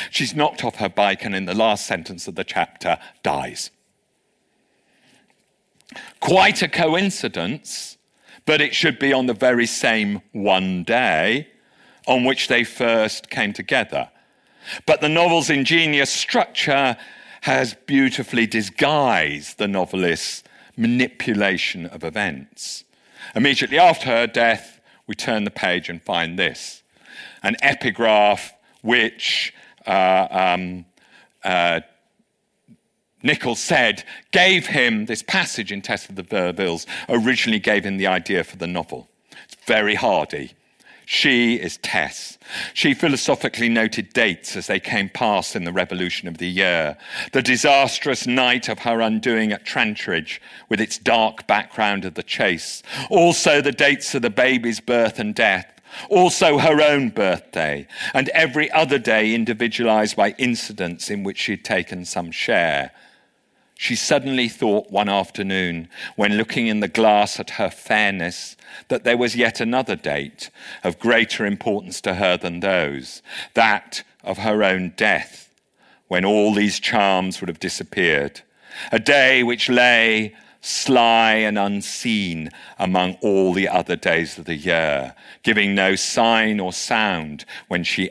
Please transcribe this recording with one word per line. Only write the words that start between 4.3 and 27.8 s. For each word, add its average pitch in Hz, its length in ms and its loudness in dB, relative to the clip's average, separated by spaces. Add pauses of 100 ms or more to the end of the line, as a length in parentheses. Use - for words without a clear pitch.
Quite 190 440 4
a 175 40 2
coincidence 156 1300 -4 (500)
that 151 140 4
it 139 120 0
should 151 240 0
be 139 160 2
on 131 140 2
the 123 80 0
very 120 320 2
same 107 640 0
one 95 520 0
day 113 640 0 (580)
on 127 180 2
which 131 220 0
they 120 160 2
first 113 680 -2
came 104 240 -4
together. 104 560 -4 (800)
But 156 140 4
the 151 80 2
novel's 165 420 2
ingenious 147 580 2
structure 139 880 0 (440)
has 131 340 0 (100)
beautifully 127 600 2
disguised 107 1120 0
the 104 80 -2
novelist's 92 720 -2 (340)
manipulation 104 1120 0
of 85 180 -14
events. 80 840 -8 (500)
Immediately 135 420 0
after 165 300 6
her 117 180 2
death, 117 560 0 (240)
we 107 80 -10
turn 107 300 -4
the 101 80 -4
page 90 360 -2
and 85 140 -12
find 87 380 -4
this, - 420 -6 (640)
an 113 180 -2
epigraph 107 920 2 (280)